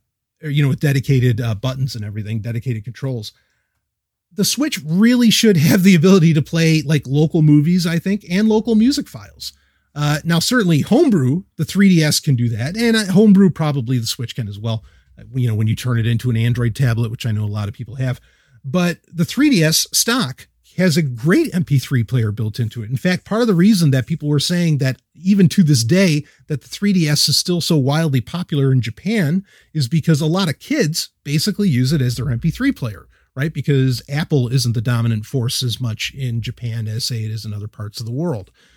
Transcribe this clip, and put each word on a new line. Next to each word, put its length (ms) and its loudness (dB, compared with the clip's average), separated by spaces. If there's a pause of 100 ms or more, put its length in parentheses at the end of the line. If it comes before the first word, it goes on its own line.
(420)
or, 80 -10
you 140 0
know, 60 2
with 100 -2
dedicated, 600 0
uh, 120 -4
buttons 440 -6
and 80 -10
everything, 340 -8
dedicated 460 -6
controls. 480 -10 (1000)
The 140 -2
Switch 400 -4
really 460 4
should 260 4
have 260 4
the 120 8
ability 380 6
to 80 2
play, 400 0
like, 260 0
local 340 2
movies, 440 4
I 120 -2
think, 320 -4
and 180 0
local 280 2
music 340 2
files. 420 -18 (440)
Uh, 280 0
now, 160 0
certainly 420 2
Homebrew, 600 2 (140)
the 80 -2
three 240 4
D 140 4
S 180 0
can 160 2
do 120 0
that, 280 -6
and, 180 2
uh, 160 0
Homebrew, 380 6
probably 480 -2
the 80 -4
Switch 280 -8
can 140 -8
as 120 -12
well, 260 -4 (340)
uh, 40 -20 (100)
you 140 -2
know, 80 0
when 120 0
you 80 0
turn 240 -2
it 80 -2
into 220 -2
an 80 0
Android 360 0
tablet, 380 -2
which 140 -12
I 60 -2
know 120 -4
a 40 -4
lot 200 -6
of 60 -10
people 220 -16
have. 260 -6 (420)
But 360 -2 (120)
the 140 -2
three 240 0
D 120 4
S 300 2
stock 560 -4 (280)
has 200 2
a 60 2
great 540 0
M 80 0
P 160 0
three 240 -2
player 280 -2
built 280 -6
into 240 -6
it. 80 -12
In 60 -4
fact, 280 -2
part 160 -2
of 60 2
the 80 2
reason 340 4
that 160 0
people 240 -6
were 100 2
saying 380 0
that 240 -2 (140)
even 340 2
to 140 2
this 200 4
day 400 2 (240)
that 140 -6
the 60 -20
three 260 -2
D 140 2
S 200 0
is 100 0
still 240 -2
so 160 0
wildly 440 0
popular 500 -2
in 100 4
Japan 600 -2 (300)
is 140 -2
because 340 0
a 60 -2
lot 220 0
of 100 -6
kids 500 -2 (140)
basically 460 -2
use 240 0
it 80 0
as 140 -2
their 140 -6
M 100 -2
P 120 -2
three 200 -2
player, 360 -10 (280)
right? 160 -4
Because 560 0
Apple 420 -2
isn't 240 0
the 80 -4
dominant 440 -2
force 380 -4
as 180 -6
much 340 -6
in 280 -6
Japan 440 -8
as, 180 -6
say, 180 -6
it 80 -6
is 120 -10
in 100 -10
other 140 -10
parts 320 -14
of 60 -10
the 60 -8
world. 400 -6 (240)